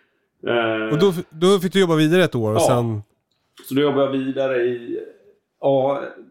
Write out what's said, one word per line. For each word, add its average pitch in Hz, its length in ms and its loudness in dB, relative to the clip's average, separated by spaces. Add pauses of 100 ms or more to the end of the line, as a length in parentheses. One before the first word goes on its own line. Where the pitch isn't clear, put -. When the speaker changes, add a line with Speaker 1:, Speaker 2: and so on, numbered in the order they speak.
(460)
Speaker 1:
Eh, 110 460 -2
Speaker 2:
Och 147 60 0
då 196 100 4
f-, 170 220 -4
då 180 280 2
fick 175 140 -4
du 196 80 2
jobba 165 160 2
vidare 160 280 4
ett - 100 -2
år 110 160 -2
och 107 60 0
Speaker 1:
ja. 135 120 4
Speaker 2:
sen 117 340 0 (640)
Speaker 1:
Så 131 60 -6
då 139 60 2
jobbade 139 240 2
jag 131 80 0
vidare 135 500 -2
i, 120 420 -4 (560)
ja, 139 420 0 (280)